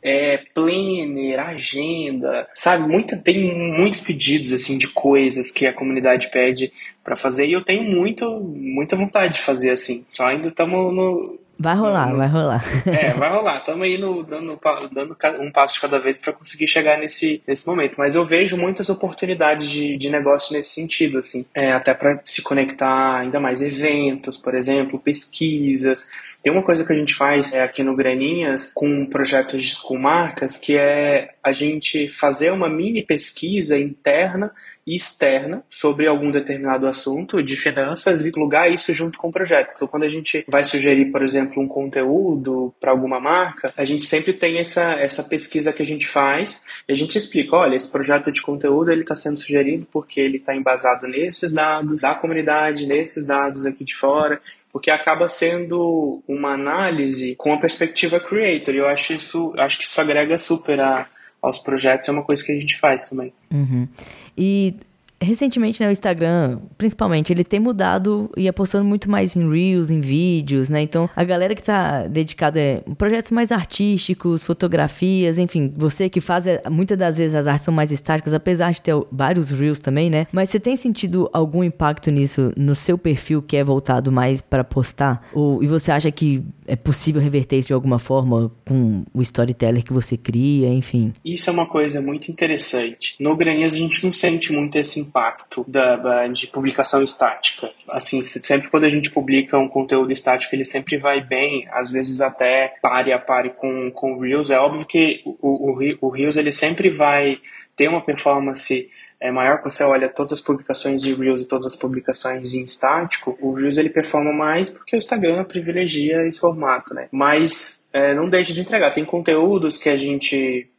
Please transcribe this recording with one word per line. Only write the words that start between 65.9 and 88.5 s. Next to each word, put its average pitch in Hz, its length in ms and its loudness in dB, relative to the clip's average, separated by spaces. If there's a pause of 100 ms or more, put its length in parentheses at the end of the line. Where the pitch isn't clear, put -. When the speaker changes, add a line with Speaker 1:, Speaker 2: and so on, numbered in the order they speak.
Speaker 2:
Instagram, 165 680 2 (180)
principalmente, 185 540 0
ele 175 120 2
tem 202 160 0
mudado 208 800 2
e 190 100 2
apostando 196 380 0
muito 202 240 0
mais 196 260 2
em 170 140 2
reels, 170 400 2
em 160 120 2
vídeos, 143 680 0
né? 151 120 2
Então, 165 340 0
a 175 80 0
galera 185 320 0
que - 80 -16
tá 151 440 0
dedicada 156 520 0
a 143 360 0
projetos 220 360 0
mais 233 200 2
artísticos, 185 920 0
fotografias, 170 920 0
enfim, 160 380 0
você 151 340 0
que 185 120 0
faz, 180 240 0
é, 180 240 2
muitas 185 280 2
das 170 200 2
vezes 156 180 2
as 147 120 2
artes 143 180 0
são 165 80 2
mais 151 180 2
estáticas, 156 420 0
apesar 170 380 2
de 165 100 -2
ter 160 120 0 (180)
vários 139 380 0
reels 143 300 0
também, 147 300 0
né? 156 220 0
Mas 190 180 0
você 214 100 2
tem 247 160 0
sentido 202 580 0
algum 160 300 2
impacto 156 480 0
nisso, 139 460 2
no 143 180 4
seu 175 220 0
perfil 151 440 0
que 147 140 -4
é 139 80 4
voltado 135 480 2
mais 131 300 2
pra 131 220 0
postar? 127 680 0
Ou, 143 300 2
e 147 40 2
você 156 240 2
acha 147 200 2
que 139 320 0 (240)
é - 80 0
possível 147 460 0
reverter 139 360 2
isso 131 100 0
de 139 60 0
alguma 127 260 2
forma 120 520 2 (140)